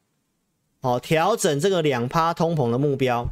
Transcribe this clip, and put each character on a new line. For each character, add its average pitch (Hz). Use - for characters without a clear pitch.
哦， 123
调 170
整 156
这 185
个 185
两 127
趴 165
通 170
膨 127
的 117
目 139
标， 120